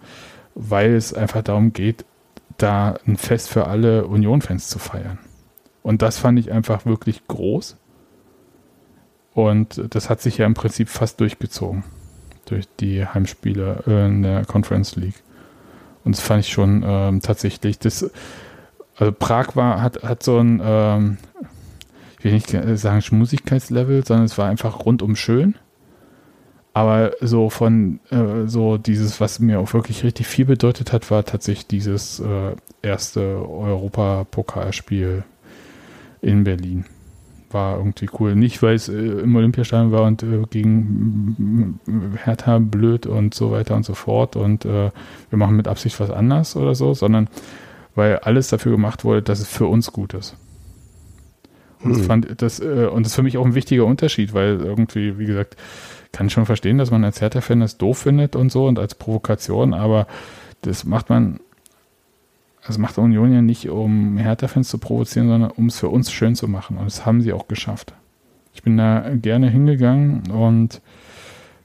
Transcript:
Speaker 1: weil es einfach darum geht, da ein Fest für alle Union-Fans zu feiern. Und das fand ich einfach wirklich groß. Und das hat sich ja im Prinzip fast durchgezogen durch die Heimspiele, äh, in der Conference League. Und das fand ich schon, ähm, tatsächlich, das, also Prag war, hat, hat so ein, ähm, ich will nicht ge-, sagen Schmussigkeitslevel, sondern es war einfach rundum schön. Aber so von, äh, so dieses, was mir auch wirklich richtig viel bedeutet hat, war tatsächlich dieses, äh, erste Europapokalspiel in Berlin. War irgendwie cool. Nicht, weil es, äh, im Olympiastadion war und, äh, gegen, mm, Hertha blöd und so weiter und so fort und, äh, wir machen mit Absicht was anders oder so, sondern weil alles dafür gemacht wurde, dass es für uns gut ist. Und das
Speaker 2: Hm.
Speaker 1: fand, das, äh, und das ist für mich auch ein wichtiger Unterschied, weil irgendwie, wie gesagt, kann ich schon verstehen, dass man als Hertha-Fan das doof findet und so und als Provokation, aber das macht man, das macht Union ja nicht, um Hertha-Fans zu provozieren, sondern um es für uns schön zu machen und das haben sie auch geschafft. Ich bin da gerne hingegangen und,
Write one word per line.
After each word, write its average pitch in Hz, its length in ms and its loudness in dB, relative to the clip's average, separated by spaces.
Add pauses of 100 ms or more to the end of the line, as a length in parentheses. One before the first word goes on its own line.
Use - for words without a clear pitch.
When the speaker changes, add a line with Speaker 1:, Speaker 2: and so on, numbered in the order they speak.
(540)
Speaker 1:
weil 107 400 2
es 113 180 0
einfach 107 300 -2
darum 107 320 2
geht, 107 320 -4 (520)
da 101 380 0 (100)
ein 107 120 0
Fest - 320 -4
für 98 160 0
alle 110 400 2
Union-Fans 104 600 0
zu - 100 -10
feiern. 95 400 -10 (640)
Und 110 180 0
das 110 180 2
fand 123 200 4
ich 113 120 -4
einfach 110 360 -2
wirklich 110 420 -2
groß. 107 480 -6 (1600)
Und 107 480 0 (120)
das - 140 -4
hat 117 140 -2
sich 120 160 -2
ja 110 80 2
im 113 80 4
Prinzip 113 340 -2
fast - 320 -6
durchgezogen 98 640 -4 (600)
durch 98 180 -4 (160)
die 98 240 -2
Heimspiele, 98 840 -4
äh, 104 200 4
in 101 160 2
der 98 240 0
Conference 101 500 -2
League. 92 260 -6 (800)
Und 107 120 2
das - 60 -8
fand 107 180 2
ich - 120 -4
schon, 101 340 2
ähm, 98 340 0
tatsächlich, - 580 -2
das, 147 300 -2 (880)
also 107 160 2
Prag 120 440 -2
war, 120 260 2
hat, 123 200 -2
hat 113 200 -6
so 120 160 2
ein, 117 260 4
ähm, 107 520 2 (1040)
ich - 60 -10
will 104 80 2
nicht 107 140 2
ge-, 107 300 0
sagen 104 260 2
Schmussigkeitslevel, 127 1040 0
sondern 113 180 4
es 110 140 -2
war 101 100 0
einfach 110 380 -4
rundum 110 300 2
schön. 147 400 2 (1160)
Aber 110 480 2
so 113 300 2
von, 113 500 2 (100)
äh, 113 360 0
so 113 320 0
dieses, 107 420 0
was - 200 -2
mir 113 200 4
auch 101 120 -2
wirklich 117 320 -2
richtig 117 220 -2
viel - 180 0
bedeutet 123 480 0
hat, 117 180 -2
war 107 140 2
tatsächlich - 420 -6
dieses, 101 540 -4
äh, 98 340 -4 (280)
erste 101 380 -4 (280)
Europapokalspiel 98 1800 -4 (960)
in 101 220 4
Berlin. 90 400 -2 (640)
War 98 280 -2
irgendwie 101 300 -4 (100)
cool. 107 160 0
Nicht, 117 280 2
weil 113 120 4
es, 110 160 -2
äh, - 40 -6
im 110 420 0
Olympiastadion 117 560 2
war 110 100 4
und, 110 200 2
äh, 113 280 0
gegen, 107 1400 0
mm, 101 380 -4
Hertha 117 340 2
blöd 113 480 2
und 107 280 0
so 110 180 -2
weiter 110 220 -2
und 110 120 0
so 98 80 -6
fort 110 420 -2
und, 104 300 -2
äh, 101 240 0 (400)
wir 107 80 0
machen 104 180 4
mit 104 120 0
Absicht - 320 -4
was 101 100 -2
anders 139 460 0
oder 139 180 0
so, 135 180 0
sondern 110 360 2 (640)
weil 104 240 2
alles 127 300 2
dafür 117 240 0
gemacht 107 320 0
wurde, 107 180 2
dass 107 180 -2
es 104 80 -8
für - 180 0
uns 113 260 2
gut 98 200 -8
ist. - 240 -14 (1500)
Und 123 80 -2
das 123 100 2
Speaker 2:
Hm. 95 60 0
Speaker 1:
fand, 117 360 0
das, 117 180 -2
äh, 127 320 0
und 113 140 0
das 110 60 -4
ist - 40 -6
für 131 60 2
mich 127 160 0
auch 127 80 2
ein 120 80 2
wichtiger 127 320 2
Unterschied, 113 480 0
weil 101 260 2
irgendwie, 101 580 -2
wie 107 80 -4
gesagt, 101 300 -4 (560)
kann 98 140 -2
ich 107 60 0
schon 113 140 2
verstehen, 113 320 2
dass 127 120 0
man 110 140 4
als 101 160 -2
Hertha-Fan 117 400 0
das 110 180 -2
doof 110 200 0
findet 143 380 2
und 127 140 2
so 131 160 2
und 127 120 2
als 101 160 -4
Provokation, 110 800 -2
aber 107 320 2 (560)
das - 220 -6
macht 104 260 -2
man, 113 300 2 (1300)
das 110 120 -6
macht 110 200 -2
Union 117 340 4
ja 120 100 6
nicht, 113 260 0
um 104 480 0
Hertha-Fans 117 520 -2
zu - 100 -6
provozieren, 120 500 -2
sondern 113 220 2
um 113 160 0
es 117 120 -2
für 87 100 -2
uns 120 220 0
schön 117 240 0
zu 117 140 -4
machen 95 300 -6
und 101 80 -6
das - 180 -10
haben 117 160 2
sie 113 140 0
auch 98 140 -8
geschafft. - 440 -10 (640)
Ich - 80 -20
bin 113 160 2
da 110 260 2 (100)
gerne 123 360 2
hingegangen 135 800 2
und, 113 500 2 (840)